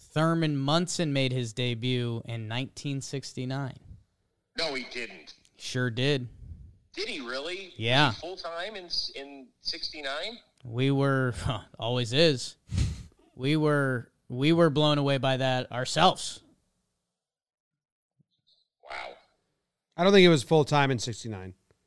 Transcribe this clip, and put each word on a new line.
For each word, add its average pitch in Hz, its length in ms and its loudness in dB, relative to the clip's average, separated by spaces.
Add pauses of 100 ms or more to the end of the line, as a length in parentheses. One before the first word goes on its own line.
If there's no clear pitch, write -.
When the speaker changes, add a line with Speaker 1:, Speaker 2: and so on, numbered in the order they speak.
(180)
Speaker 1:
Thurman 160 400 2
Munson 156 560 0
made 135 180 2
his 123 220 -4
debut 120 720 -2
in 113 220 -8
nineteen 135 540 -6
sixty-nine. 131 760 -8 (800)
Speaker 2:
No, - 160 -4
he 127 180 -8
didn't. 98 440 -12 (220)
Speaker 1:
Sure 127 340 -4
did. 127 360 0 (680)
Speaker 2:
Did 403 120 -6
he 427 120 -8
really? 170 580 -10
Speaker 1:
Yeah. 127 300 4
Speaker 2:
Was - 80 -2
he - 60 -14
full-time 180 540 -10
in 185 100 -12
s-, - 280 -6
in 139 320 -14 (160)
sixty-nine? 160 800 -8 (240)
Speaker 1:
We 123 260 -2
were, 135 480 0
<laughs> - 60 -10
huh, 107 160 -4 (180)
always 120 360 -2
is. 147 420 2 (800)
We 139 220 0
were, 143 520 0 (180)
we 135 260 2
were 165 180 6
blown 147 260 4
away 139 220 2
by 131 180 2
that 127 340 0
ourselves. 151 680 2 (2500)
Speaker 2:
Wow. 64 320 -10 (840)
Speaker 3:
I 165 80 0
don't 196 100 8
think 190 120 10
it 175 40 10
was 156 120 6
full-time 143 480 4
in 135 80 2
sixty-nine. 101 560 -8 (340)